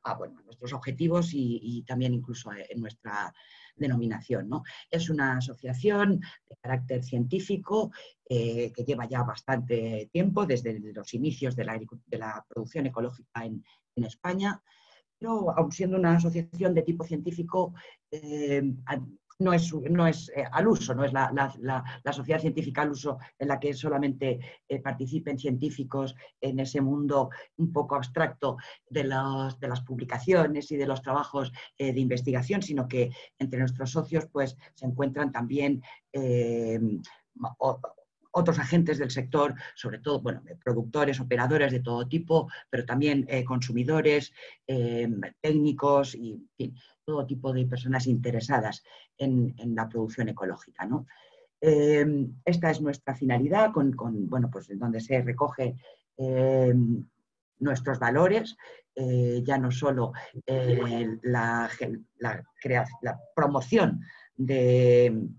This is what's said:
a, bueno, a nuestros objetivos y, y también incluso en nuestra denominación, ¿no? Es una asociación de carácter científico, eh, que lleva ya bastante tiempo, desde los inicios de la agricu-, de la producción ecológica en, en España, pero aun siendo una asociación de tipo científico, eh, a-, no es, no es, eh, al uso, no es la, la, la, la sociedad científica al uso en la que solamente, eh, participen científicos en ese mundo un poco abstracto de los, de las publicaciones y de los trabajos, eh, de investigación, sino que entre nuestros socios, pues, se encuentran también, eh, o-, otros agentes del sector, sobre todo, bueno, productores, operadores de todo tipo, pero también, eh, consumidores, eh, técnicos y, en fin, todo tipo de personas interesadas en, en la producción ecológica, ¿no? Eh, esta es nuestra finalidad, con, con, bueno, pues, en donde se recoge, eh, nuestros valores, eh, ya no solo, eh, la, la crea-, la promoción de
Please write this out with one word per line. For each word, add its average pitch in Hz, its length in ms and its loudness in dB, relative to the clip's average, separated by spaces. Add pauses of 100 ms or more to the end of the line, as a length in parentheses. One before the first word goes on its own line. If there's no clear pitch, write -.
a, 110 120 -6
bueno, - 260 -10
a - 40 -20
nuestros 123 280 -14
objetivos 160 600 0
y, 123 280 -2
y 117 220 -8
también 127 300 -2
incluso 120 400 -6
en 101 260 -12
nuestra 104 540 -8 (420)
denominación, 117 720 -2
¿no? 147 160 -6 (260)
Es 165 200 -2
una 135 300 0
asociación 175 840 0 (260)
de - 140 -20
carácter 127 420 -2
científico, 190 880 -2 (380)
eh, 117 440 0
que 123 120 -6
lleva 123 240 -4
ya 123 140 -2
bastante 113 840 -2
tiempo, 196 360 2
desde 120 340 -2 (140)
los 104 200 -12
inicios 127 440 -2
de 107 80 -4
la 113 120 -6
agricu-, 110 280 -12
de 120 120 -8
la 110 300 -10
producción 135 380 -6
ecológica 120 580 -6
en, 110 180 -8 (320)
en 120 120 -2
España, 196 560 -4 (560)
pero 220 400 -2
aun 156 140 2
siendo 185 260 -2
una 170 200 6
asociación 170 560 0
de 165 80 4
tipo 165 240 -2
científico, 170 680 -4 (380)
eh, 147 500 -2 (240)
a-, 139 140 -4 (400)
no 180 140 4
es, 170 200 2
no 165 320 2
es, - 300 0
eh, 139 160 -2
al 170 160 4
uso, 156 260 2
no 135 120 2
es 131 80 -2
la, 135 200 2
la, 135 260 0
la, 127 240 -4 (200)
la 139 100 -4
sociedad 139 260 0
científica 139 420 -2
al 151 100 0
uso 139 260 -6 (220)
en 139 80 -4
la 139 100 0
que 143 160 -2
solamente, 135 680 -2 (260)
eh, 135 120 -4
participen 135 600 -6
científicos 135 760 -4 (260)
en 135 180 -4
ese 135 220 -2
mundo 139 480 2 (260)
un 165 160 0
poco 143 240 0
abstracto 135 640 -2 (320)
de 139 160 -2
los, 135 520 -2
de 131 120 -8
las 123 120 -4
publicaciones 143 880 0
y 151 40 -2
de 139 100 0
los 135 160 -2
trabajos, 135 520 -2 (240)
eh, 135 160 -2
de 131 80 0
investigación, 127 600 0
sino 139 240 -2
que 123 240 0 (300)
entre 131 200 -4
nuestros 127 320 0
socios, 156 340 -2
pues, 135 320 -4 (160)
se - 120 -14
encuentran 135 460 -2
también, 135 500 0 (300)
eh, 117 680 0 (800)
o-, 131 220 0 (580)
otros 165 220 4
agentes 160 380 2
del 131 140 -2
sector, 135 440 0 (200)
sobre 107 240 -8
todo, 147 200 -2
bueno, - 240 -4 (180)
productores, 131 600 0
operadores 127 500 2
de 127 80 0
todo 120 260 -2
tipo, 160 440 2 (200)
pero 123 160 -2
también, 139 440 2
eh, 131 160 0
consumidores, 131 880 2 (340)
eh, 120 420 0 (300)
técnicos 143 760 4
y, 113 180 -8
en - 240 -16
fin, 117 180 -6 (300)
todo 143 200 -2
tipo 131 280 -4
de 127 120 2
personas 127 420 -2
interesadas 113 760 0 (340)
en, 127 400 2
en 120 160 -4
la 113 140 -2
producción 113 400 -4
ecológica, 92 580 -8
¿no? 127 200 -2 (560)
Eh, 147 680 6 (160)
esta 170 280 2
es 147 100 -2
nuestra 139 340 -2
finalidad, 135 560 4
con, 139 220 2
con, 113 340 -4
bueno, 123 240 0
pues, 95 180 -10
en 98 100 -8
donde 117 200 -2
se 127 220 0
recoge, 127 560 -2 (400)
eh, 131 580 4 (840)
nuestros 131 400 0
valores, 175 580 2 (380)
eh, 123 500 0
ya 135 120 2
no 127 140 0
solo, 127 400 0 (340)
eh, 120 760 0
la, 117 480 0 (500)
la 110 240 -4 (160)
crea-, 123 300 0 (120)
la 120 160 -4 (160)
promoción 147 680 4 (340)
de 123 1040 6